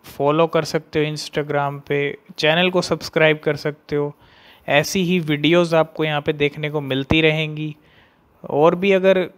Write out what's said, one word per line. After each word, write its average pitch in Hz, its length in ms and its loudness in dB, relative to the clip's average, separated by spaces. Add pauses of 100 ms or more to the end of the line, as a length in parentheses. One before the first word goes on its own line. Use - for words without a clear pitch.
फॉलो 151 420 0
कर 160 180 -2
सकते 160 340 -6
हो 151 160 -2
Instagram 143 720 -6
पे, 143 300 -4 (200)
चैनल 170 320 2
को 180 120 0
सब्सक्राइब 156 560 0
कर 147 180 -2
सकते 147 400 -8
हो। 147 180 -4 (540)
ऐसी 151 340 2
ही 180 160 2
वीडियोज़ 160 580 2
आपको 156 280 0
यहाँ 151 160 -2
पे 156 120 -2
देखने 147 380 -2
को 151 100 -4
मिलती 135 400 0
रहेंगी। 156 560 -2 (720)
और 156 240 4
भी 190 180 0
अगर 185 460 2